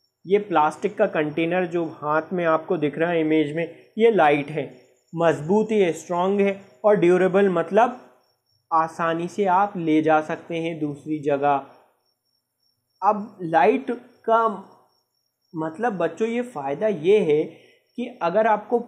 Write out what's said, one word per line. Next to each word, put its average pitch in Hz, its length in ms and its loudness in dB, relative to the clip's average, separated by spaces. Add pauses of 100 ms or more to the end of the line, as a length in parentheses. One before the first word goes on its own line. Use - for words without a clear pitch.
(240)
ये 190 160 2
प्लास्टिक 165 560 -2
का 202 120 2
कंटेनर 165 580 -2
जो 170 180 -4 (100)
हाथ 156 380 -4
में 175 140 -4
आपको 160 300 0
दिख 151 220 -4
रहा 170 120 0
है 165 100 0
इमेज 156 360 0
में, 170 80 -4 (340)
ये 226 120 6
लाइट 147 400 4
है, 147 200 -8 (420)
मजबूत 170 600 0
है, 190 220 2
स्ट्रॉन्ग 180 460 -2
है 196 200 0 (240)
और 208 120 4
ड्यूरेबल 180 540 4
मतलब 190 500 0 (720)
आसानी 165 580 -2
से 202 180 -4
आप 196 320 0
ले 156 240 2
जा 156 200 4
सकते 160 340 -8
हैं 165 240 -6
दूसरी 151 420 -8
जगह। 139 420 0 (1400)
अब 208 400 -2
लाइट 175 480 0 (340)
का 226 220 2 (1080)
मतलब 160 380 -4
बच्चों 170 360 -4
ये 233 160 -4
फ़ायदा 147 440 -6
ये 190 320 2
है 156 220 2 (560)
कि 240 80 -6 (160)
अगर 190 240 0
आपको 214 420 0